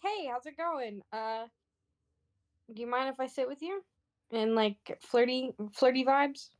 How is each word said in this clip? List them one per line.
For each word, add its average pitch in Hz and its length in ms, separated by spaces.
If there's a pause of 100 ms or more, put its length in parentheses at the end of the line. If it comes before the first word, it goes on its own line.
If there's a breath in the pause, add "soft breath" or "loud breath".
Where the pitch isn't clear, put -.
Hey, 392 260
how's 247 200
it 294 100
going? 269 460 (100)
Uh, 220 320 (1300)
do 220 80
you 233 60
mind 254 220
if 269 100
I 262 80
sit 262 200
with 277 140
you? 370 220 (480)
And, 226 240
like, 214 440
flirty, 254 520 (220)
flirty 262 300
vibes. 277 460 (100)